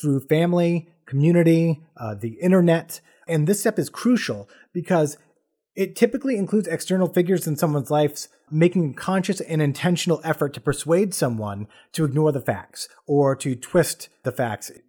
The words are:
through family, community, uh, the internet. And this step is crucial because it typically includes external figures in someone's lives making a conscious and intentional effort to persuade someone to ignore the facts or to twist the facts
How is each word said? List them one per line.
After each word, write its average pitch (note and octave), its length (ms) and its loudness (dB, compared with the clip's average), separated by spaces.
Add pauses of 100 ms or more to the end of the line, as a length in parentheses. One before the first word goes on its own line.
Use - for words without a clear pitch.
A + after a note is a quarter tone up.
through C#3 200 0
family, E3+ 680 0 (180)
community, E3 760 4 (140)
uh, A2 180 -10
the A2 260 -10
internet. E3+ 600 2 (280)
And D#3 180 0
this G3+ 140 0
step A3 180 -2
is C#3+ 100 -2
crucial C3 600 -2 (240)
because E3 440 0 (580)
it F#3 200 -4
typically A#3+ 420 0
includes G3+ 320 0
external F3+ 400 0
figures F3 380 0
in D3+ 100 -2
someone's D3 340 -2
lives D3 380 -2 (220)
making E3+ 400 2
a B2 40 -10
conscious F#3 460 -2
and D#3+ 200 -2
intentional D#3+ 640 0
effort D3 300 -2
to A#2+ 60 -14
persuade F3 520 0
someone G#2+ 540 -4 (260)
to D#3+ 120 -2
ignore D3+ 280 2
the C3+ 80 -2
facts - 480 -8 (180)
or C#3+ 300 2
to C3 180 -4
twist - 540 -2 (140)
the C3 100 -4
facts A#2 380 -6 (180)